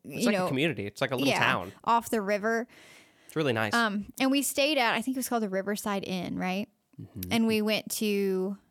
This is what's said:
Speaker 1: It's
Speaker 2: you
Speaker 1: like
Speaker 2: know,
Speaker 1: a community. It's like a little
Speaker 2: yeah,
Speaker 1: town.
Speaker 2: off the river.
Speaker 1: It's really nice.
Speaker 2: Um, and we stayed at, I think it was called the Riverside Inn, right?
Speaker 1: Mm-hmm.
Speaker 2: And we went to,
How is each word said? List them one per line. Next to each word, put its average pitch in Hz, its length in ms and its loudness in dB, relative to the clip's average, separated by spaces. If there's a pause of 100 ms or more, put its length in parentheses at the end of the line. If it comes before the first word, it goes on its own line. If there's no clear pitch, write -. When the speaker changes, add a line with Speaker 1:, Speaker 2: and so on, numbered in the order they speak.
Speaker 1:
It's 147 180 -8
Speaker 2:
you 220 40 4
Speaker 1:
like 208 120 4
Speaker 2:
know, 185 80 2
Speaker 1:
a - 20 0
community. 131 380 0
It's - 140 -8
like 135 120 0
a 131 40 0
little 139 120 2
Speaker 2:
yeah, 208 100 2
Speaker 1:
town. 110 340 2 (120)
Speaker 2:
off 233 260 2
the 233 100 0
river. 208 460 0 (600)
Speaker 1:
It's - 100 -8
really 151 180 2
nice. 110 180 0
Speaker 2:
Um, 208 340 0 (140)
and 262 100 4
we 277 120 4
stayed 285 340 2
at, 226 180 2
I 226 60 0
think 262 160 -2
it 269 40 -4
was 240 80 -4
called 233 140 0
the 214 60 -2
Riverside 196 580 -2
Inn, 185 320 -6
right? 185 300 -4 (320)
Speaker 1:
Mm-hmm. 95 320 -10
Speaker 2:
And 226 140 2
we 220 160 2
went 214 300 -2
to, 196 680 0 (120)